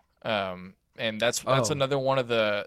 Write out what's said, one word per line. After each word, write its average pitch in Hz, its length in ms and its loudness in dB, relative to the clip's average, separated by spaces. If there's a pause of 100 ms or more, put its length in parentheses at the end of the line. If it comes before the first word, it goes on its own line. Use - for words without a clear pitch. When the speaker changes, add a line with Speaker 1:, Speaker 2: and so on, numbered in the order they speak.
(220)
Speaker 1:
Um, 95 520 -4 (220)
and 110 240 -4
that's, 120 200 2
that's 123 280 2
Speaker 2:
Oh. - 40 -2
Speaker 1:
another 139 260 0
one 135 200 0
of 123 80 0
the, 107 400 2